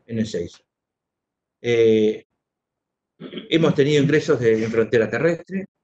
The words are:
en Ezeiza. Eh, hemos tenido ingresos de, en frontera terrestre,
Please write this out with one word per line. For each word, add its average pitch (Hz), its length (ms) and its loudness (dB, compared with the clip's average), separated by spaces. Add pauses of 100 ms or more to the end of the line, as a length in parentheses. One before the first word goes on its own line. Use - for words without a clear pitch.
en 113 140 -6
Ezeiza. 87 400 -6 (1040)
Eh, 110 640 2 (920)
hemos - 560 -2
tenido 147 280 2
ingresos 139 380 0
de, 113 240 2
en 113 80 -4
frontera 113 380 0
terrestre, 165 560 -4 (180)